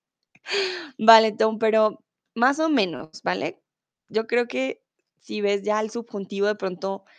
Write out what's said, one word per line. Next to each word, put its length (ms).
Vale, 340
Tone, 260
pero 440
más 260
o 80
menos, 540
¿vale? 380
Yo 180
creo 220
que 340
si 200
ves 220
ya 180
el 100
subjuntivo 560
de 80
pronto 500